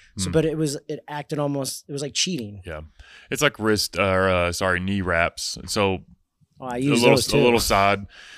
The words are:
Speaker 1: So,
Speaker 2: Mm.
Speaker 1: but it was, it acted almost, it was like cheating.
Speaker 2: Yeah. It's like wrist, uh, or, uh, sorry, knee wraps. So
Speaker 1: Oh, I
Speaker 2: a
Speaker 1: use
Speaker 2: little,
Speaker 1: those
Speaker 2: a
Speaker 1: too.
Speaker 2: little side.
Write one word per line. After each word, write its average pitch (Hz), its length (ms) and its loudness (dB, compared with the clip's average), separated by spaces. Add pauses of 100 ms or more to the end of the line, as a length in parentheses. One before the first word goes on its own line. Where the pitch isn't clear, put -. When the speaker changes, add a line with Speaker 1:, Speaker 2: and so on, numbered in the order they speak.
(180)
Speaker 1:
So, 92 120 -4
Speaker 2:
Mm. 87 40 -2
Speaker 1:
but 160 120 2
it 156 120 -2
was, 147 200 -2 (120)
it 147 180 -8
acted 147 320 -8
almost, 143 480 -4
it 151 60 -12
was 139 80 -8
like 143 120 -8
cheating. 107 520 -4
Speaker 2:
Yeah. 78 160 -10 (480)
It's 131 120 -4
like 143 180 2
wrist, 107 380 0
uh, 90 60 4
or, 95 260 4
uh, 87 220 2
sorry, 90 300 0
knee 98 200 -2
wraps. 85 560 -2 (100)
So 95 360 0 (560)
Speaker 1:
Oh, 135 80 -14
I 123 100 -8
Speaker 2:
a - 20 -4
Speaker 1:
use 131 220 2
Speaker 2:
little, 135 140 8
Speaker 1:
those 120 120 0
Speaker 2:
a - 40 -4
Speaker 1:
too. 139 60 2
Speaker 2:
little 120 220 4
side. 101 460 2 (320)